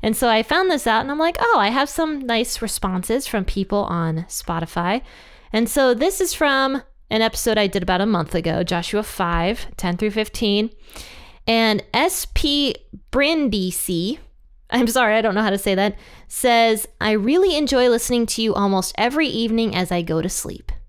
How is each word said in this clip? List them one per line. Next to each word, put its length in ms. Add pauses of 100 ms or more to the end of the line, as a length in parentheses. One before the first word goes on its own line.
And 140
so 140
I 140
found 260
this 180
out 140
and 100
I'm 80
like, 200
"Oh, 200
I 100
have 200
some 300
nice 420
responses 640
from 200
people 400
on 440
Spotify." 720 (500)
And 160
so 260
this 280
is 120
from 500 (260)
an 120
episode 360
I 100
did 160
about 180
a 40
month 280
ago, 300
Joshua 400
five, 720
ten 220
through 140
fifteen. 580 (760)
And 380 (100)
S 400
P 420 (360)
Brindisi, 1080 (500)
I'm 180
sorry, 280
I 60
don't 140
know 80
how 60
to 80
say 180
that, 220 (320)
says, 580 (140)
"I 100
really 460
enjoy 320
listening 380
to 140
you 120
almost 440
every 300
evening 480
as 160
I 120
go 180
to 80
sleep." 420 (180)